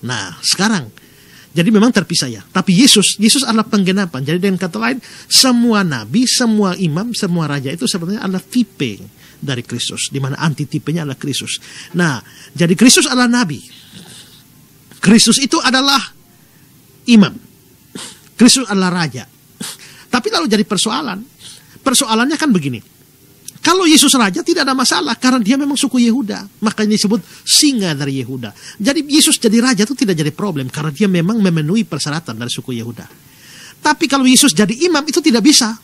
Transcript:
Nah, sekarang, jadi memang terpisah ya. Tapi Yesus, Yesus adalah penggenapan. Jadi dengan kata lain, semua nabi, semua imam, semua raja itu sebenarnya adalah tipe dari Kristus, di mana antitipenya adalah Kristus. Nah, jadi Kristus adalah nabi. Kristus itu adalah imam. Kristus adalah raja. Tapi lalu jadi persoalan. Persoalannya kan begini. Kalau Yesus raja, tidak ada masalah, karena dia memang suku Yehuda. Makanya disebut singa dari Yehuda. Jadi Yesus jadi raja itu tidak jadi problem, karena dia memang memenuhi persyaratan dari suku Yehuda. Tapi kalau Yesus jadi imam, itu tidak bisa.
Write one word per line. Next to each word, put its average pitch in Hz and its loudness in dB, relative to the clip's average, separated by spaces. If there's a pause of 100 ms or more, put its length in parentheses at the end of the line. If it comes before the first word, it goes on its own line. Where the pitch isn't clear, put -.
Nah, 107 -6
sekarang, 185 -2 (640)
jadi 165 -2
memang 220 4
terpisah 170 -2
ya. 113 -12
Tapi - 0
Yesus, 214 4
Yesus 254 2
adalah 220 0
penggenapan. 185 -2
Jadi 170 -2
dengan 190 0
kata 180 -6
lain, 233 -4 (320)
semua 240 2
nabi, 139 0
semua 214 2
imam, 185 -2
semua 175 -2
raja 139 -4
itu 175 -6
sebenarnya 208 -4
adalah 190 -4
tipe 143 -4 (400)
dari 127 -6
Kristus, - -8
di 135 -6
mana 135 -4
antitipenya 151 -4
adalah 135 -8
Kristus. - -8 (320)
Nah, 165 0 (320)
jadi 170 2
Kristus 285 4
adalah 254 0
nabi. 214 -2 (1400)
Kristus 214 2
itu 277 0
adalah 262 0 (1040)
imam. 208 6 (960)
Kristus 247 4
adalah 185 -2
raja. 123 -8 (880)
Tapi 247 -2
lalu 330 -2
jadi 208 2
persoalan. 220 -4 (640)
Persoalannya 240 0
kan 294 0
begini. 143 0 (840)
Kalau 349 2
Yesus 277 6
raja, 240 0
tidak 330 0
ada 262 0
masalah, 247 -2
karena 254 2
dia 220 2
memang 285 0
suku 262 -2
Yehuda. 208 -2
Makanya 214 0
disebut 202 0 (240)
singa 208 2
dari 139 -4
Yehuda. 120 -8 (240)
Jadi 285 -2
Yesus 302 2
jadi 226 2
raja 214 0
itu 269 -6
tidak 190 0
jadi 151 0
problem, 147 -6
karena 151 -6
dia 202 0
memang 185 0
memenuhi 175 0
persyaratan 147 -6
dari 120 -8
suku 127 -8
Yehuda. 113 -10 (720)
Tapi 302 0
kalau 269 2
Yesus 262 6
jadi 202 2
imam, 330 2
itu 302 -2
tidak 233 4
bisa. 226 2 (120)